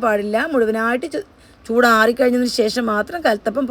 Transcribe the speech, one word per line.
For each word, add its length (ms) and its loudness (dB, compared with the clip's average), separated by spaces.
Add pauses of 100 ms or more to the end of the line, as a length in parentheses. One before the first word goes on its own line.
പാടില്ല. 320 0 (160)
മുഴുവനായിട്ട് 640 0
ചു-, 100 -6 (420)
ചൂടാറിക്കഴിഞ്ഞതിന് 960 2
ശേഷം 240 0 (100)
മാത്രം 320 -4
കലത്തപ്പം 440 -2